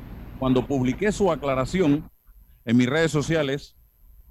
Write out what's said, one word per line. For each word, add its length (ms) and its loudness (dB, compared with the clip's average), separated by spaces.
cuando 260 2
publiqué 460 0
su 180 2
aclaración 800 0
en 120 2
mis 120 6
redes 240 2
sociales, 640 -2